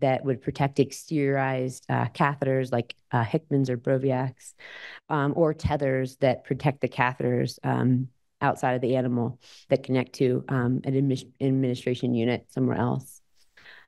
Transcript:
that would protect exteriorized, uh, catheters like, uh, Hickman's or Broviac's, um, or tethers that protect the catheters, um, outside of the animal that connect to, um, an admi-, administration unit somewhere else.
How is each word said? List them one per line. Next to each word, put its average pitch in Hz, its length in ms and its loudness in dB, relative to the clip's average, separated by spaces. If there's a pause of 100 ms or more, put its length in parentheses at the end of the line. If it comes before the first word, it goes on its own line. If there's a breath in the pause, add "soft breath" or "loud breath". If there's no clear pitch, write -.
that 131 240 2
would 135 180 -2
protect 139 360 -2
exteriorized, 135 1080 -2
uh, 123 180 0
catheters 131 680 0
like, 120 240 -2 (160)
uh, 120 100 2
Hickman's 139 480 0
or 123 80 -2
Broviac's, 131 760 -2 (520 loud breath)
um, 143 280 2
or 160 180 4
tethers 135 640 -2
that 127 260 2
protect 135 380 -2
the 127 80 0
catheters, 123 760 -2
um, 127 460 2 (320)
outside 135 320 0
of 123 80 -2
the 127 160 2
animal 127 420 -2 (300 loud breath)
that 139 160 2
connect 127 300 0
to, 131 340 2
um, 127 340 0
an 135 120 -2
admi-, 135 360 0 (100)
administration 127 760 0
unit 120 340 0
somewhere 127 300 0
else. 127 420 -4 (680 loud breath)